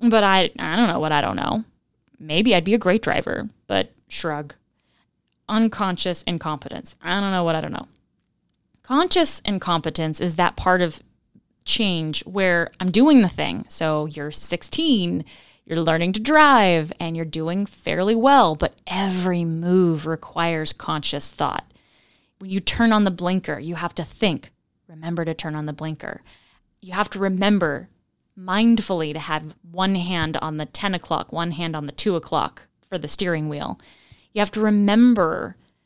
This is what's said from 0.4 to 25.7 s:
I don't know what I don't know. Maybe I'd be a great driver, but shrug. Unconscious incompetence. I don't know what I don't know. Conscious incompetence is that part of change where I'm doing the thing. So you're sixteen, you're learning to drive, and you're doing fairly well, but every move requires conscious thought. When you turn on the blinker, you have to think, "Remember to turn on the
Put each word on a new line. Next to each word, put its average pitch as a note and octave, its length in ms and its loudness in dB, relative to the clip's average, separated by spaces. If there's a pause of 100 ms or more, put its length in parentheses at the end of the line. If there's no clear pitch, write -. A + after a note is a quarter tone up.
I D#3+ 180 -4
don't A#3 120 4
know E3+ 120 -2
what D#3 120 0
I D3 80 2
don't G2 160 -2
know. - 280 -2 (540)
Maybe F3 360 2
I'd E3+ 100 2
be G3 100 2
a A#3+ 40 4
great G3 240 2
driver, - 460 -2 (200)
but G3 240 -2 (160)
shrug. D3 460 -8 (920)
Unconscious G#3 760 0
incompetence. - 760 -8
I F3+ 200 -2
don't G3 120 0
know F3+ 120 0
what E3 100 0
I D#3+ 60 -2
don't D3+ 120 -8
know. - 160 -10 (920)
Conscious D#4+ 600 2
incompetence E3 760 -2
is F3 140 -2
that E3+ 220 0
part F3+ 260 -2
of E3 180 -4 (640)
change E3 600 -2
where F#3 460 0 (100)
I'm F#3 100 -2
doing B3+ 320 8
the F#3 60 4
thing. D3 400 -4
So D#3 380 -2
you're D3+ 240 -10
sixteen, F3+ 920 -2 (400)
you're D#3+ 160 -4
learning E3 340 0
to G#3+ 60 -6
drive, A3 800 6
and E3 180 -6
you're E3 80 -4
doing E3 420 -4
fairly F#3+ 480 -2
well, A3+ 400 6
but - 200 -2 (120)
every F#3 580 -2
move E3 640 2
requires D#3+ 640 -2
conscious D3 580 -4
thought. - 400 -4 (680)
When F#3+ 120 -14
you F#3+ 100 -2
turn A3+ 320 2
on G#3+ 120 4
the F#3+ 60 2
blinker, F3 480 -4
you E3 180 -8
have E3+ 200 -8
to E3 80 -6
think, - 460 -4 (380)
"Remember E3 360 -6
to D#3+ 100 -4
turn D#3 200 -8
on D3+ 120 -6
the D3+ 60 -6